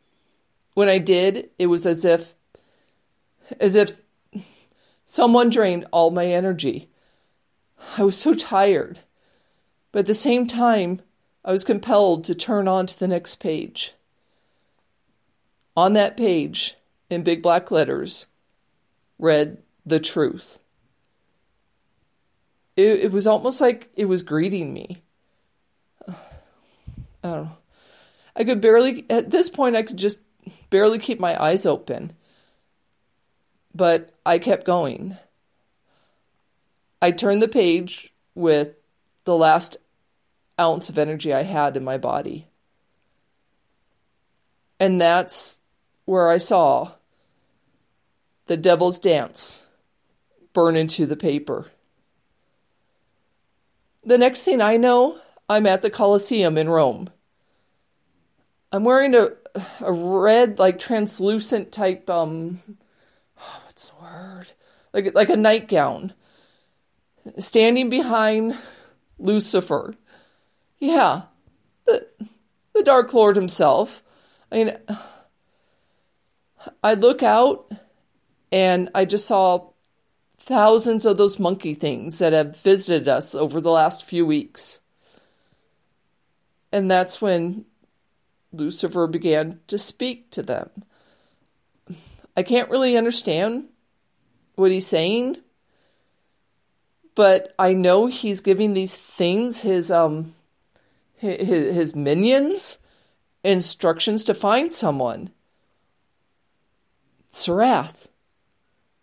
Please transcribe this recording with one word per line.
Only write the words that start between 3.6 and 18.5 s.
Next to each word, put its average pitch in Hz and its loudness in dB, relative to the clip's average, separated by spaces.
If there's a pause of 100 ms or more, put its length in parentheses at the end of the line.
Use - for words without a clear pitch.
if 202 0 (1040)
someone 240 4
drained 202 0
all 170 4
my 175 -2
energy. 175 -4 (1040)
I 214 -2
was 196 2
so 320 2
tired, 196 0 (920)
but 208 -2
at 190 0
the 214 0
same 247 0
time, 226 0 (440)
I 190 -2
was 185 -2
compelled 202 2
to 175 -4
turn 202 -2
on 185 0
to - -14
the 185 -4
next 175 -4
page. - -8 (1800)
On 185 2
that 202 2
page, 170 -4 (340)
in 175 -6
big 165 0
black 175 0
letters, 151 -4 (920)